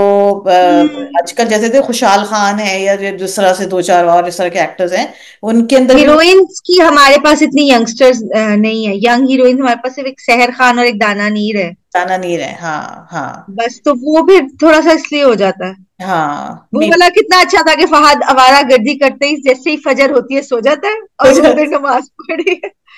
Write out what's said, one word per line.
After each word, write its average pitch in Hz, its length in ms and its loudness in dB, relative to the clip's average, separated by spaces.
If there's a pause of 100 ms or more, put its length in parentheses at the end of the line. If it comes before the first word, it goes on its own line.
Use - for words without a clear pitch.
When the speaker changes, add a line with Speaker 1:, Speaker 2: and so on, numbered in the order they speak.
(400)
Speaker 1:
अ, 196 120 -2
Speaker 2:
हम्म। 302 560 2 (140)
Speaker 1:
आजकल - 240 -4
जैसे 214 240 -2
थे 269 120 2
खुशहाल 208 420 0
खान 208 360 -2
है 196 220 -4
या 196 140 0
जो 196 220 -8
जिस 185 200 -8
तरह 185 160 2
से 190 120 -4
दो 185 160 -4
चार 175 240 2
और 175 220 2
इस 175 100 -10
तरह 180 120 -4
के 180 100 -6
actors 175 340 -4
हैं, 254 200 -6 (300)
उनके 233 320 0
अंदर 254 200 4
भी 294 60 6
Speaker 2:
हीरोइंस 339 640 4
की 359 120 2
हमारे 294 400 4
पास 302 240 2
इतनी 294 280 0
youngsters, 240 520 2
अ, 208 160 -6
नहीं 220 500 -2
है। 196 100 -4
Young 240 320 0
हीरोइन 254 300 2
हमारे 247 160 0
पास 254 200 -8
सिर्फ 269 120 -10
एक 269 120 -12
सहर 247 320 0
खान 247 280 0
और 240 60 2
एक 220 140 -2
दाना 208 300 -2
नीर 208 280 -4
है। 175 140 -4
Speaker 1:
दाना 185 460 -6
नीर 175 240 -4
है, - 200 -10
हाँ, 160 500 -10
हाँ। 156 380 -12
Speaker 2:
बस, 233 360 -8
तो 294 80 2
वो 294 280 0
भी 370 200 4
थोड़ा 311 400 2
सा 320 100 2
इसलिए 294 320 -2
हो 247 120 4
जाता 190 320 -4
है। 190 80 -12 (260)
Speaker 1:
हाँ, 151 720 -8
Speaker 2:
वो 277 60 -2
Speaker 1:
maybe। 330 200 2
Speaker 2:
वाला 349 100 4
कितना 370 320 2
अच्छा 359 200 0
था 311 140 2
कि 311 100 0
फहद 294 380 2
आवारागर्दी 262 720 2
करते 277 320 -2
ही 302 80 -2
जैसे 269 340 -2
ही 302 80 -4
फजर 269 340 -2
होती 247 240 -2
है 277 60 0
सो 240 200 -6
जाता 285 260 -2
है 427 80 -4
और 403 300 -6
Speaker 1:
सो 262 40 6
Speaker 2:
वो 277 60 4
Speaker 1:
जाता 302 140 4
Speaker 2:
उधर 294 180 0
नमाज 277 420 -2
पढ़ी - 540 -6
है। 392 80 -12 (260)